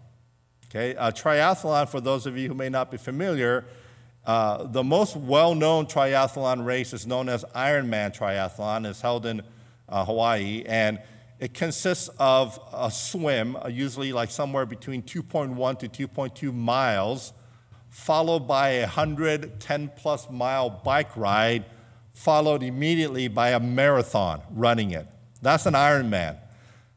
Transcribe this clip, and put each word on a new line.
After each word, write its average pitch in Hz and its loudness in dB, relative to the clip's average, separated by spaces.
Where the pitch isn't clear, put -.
Okay, 117 -4
a 117 0
triathlon, 156 2
for 139 -6
those 135 -2
of 127 -8
you 131 -6
who 135 -6
may 131 -6
not 131 -2
be 131 -12
familiar, 131 -2
uh, 110 0
the 127 -2
most 180 2
well-known 156 4
triathlon 135 2
race 123 -2
is 107 -10
known 127 -2
as 120 -2
Ironman 123 0
Triathlon. 104 -4
It's 98 -12
held 120 -2
in, 113 -6
uh, 98 0
Hawaii, 110 0
and 110 0
it 123 -8
consists - -2
of 131 4
a 127 -4
swim, 131 -2
uh, - -10
usually, 131 -4
like, 120 -2
somewhere 139 -2
between 123 -10
two - -10
point 143 -4
one 127 -2
to 127 -10
two 139 -10
point 135 -8
two 139 -6
miles, 120 0
followed 160 0
by 139 4
a 127 0
hundred 151 -2
ten-plus 147 -4
mile 127 -2
bike 135 0
ride, 110 2
followed 151 4
immediately 135 0
by 120 2
a 120 4
marathon 120 2
running 113 2
it. 80 -6
That's 147 4
an 165 2
Ironman. 120 2